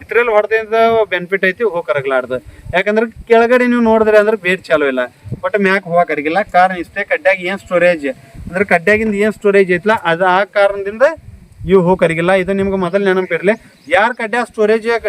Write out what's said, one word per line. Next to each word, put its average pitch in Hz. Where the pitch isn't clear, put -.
ಇತ್ರೆಲ್ಲ 233
ಹೊಡೆದಿಂದ 214
ಬೆನಿಫಿಟ್ 180
ಐತಿ 185
ಹೂ 175
ಕರಗ್ಲಾರ್ದು. 135
ಯಾಕಂದ್ರೆ 208
ಕೆಳಗಡೆ 233
ನೀವು 247
ನೋಡಿದ್ರೆ 220
ಅಂದ್ರೆ 214
ಬೇರ್ 180
ಚಾಲೂ 147
ಇಲ್ಲ, 131
but 185
ಮ್ಯಾಕ್ 190
ಹೂವ 175
ಕರಗಿಲ್ಲ. 156
ಕಾರಣ 185
ಇಷ್ಟೇ, 180
ಕಡ್ಡ್ಯಾಗ 185
ಏನು 185
ಸ್ಟೋರೇಜ್ 175
ಅಂದ್ರೆ 190
ಕಡ್ಡ್ಯಾಗಿಂದ 208
ಏನು 208
ಸ್ಟೋರೇಜ್ 196
ಐತಿಲ್ಲ, 208
ಅದು 170
ಆ 185
ಕಾರಣದಿಂದ 202
ಇವು 185
ಹೂ 175
ಕರಗಿಲ್ಲ. 170
ಇದು 190
ನಿಮ್ಗೆ 196
ಮೊದಲು 190
ನೆನಪಿರಲಿ. 180
ಯಾರ 196
ಕಡ್ಡ್ಯಾ 233
ಸ್ಟೋರೇಜ್ 214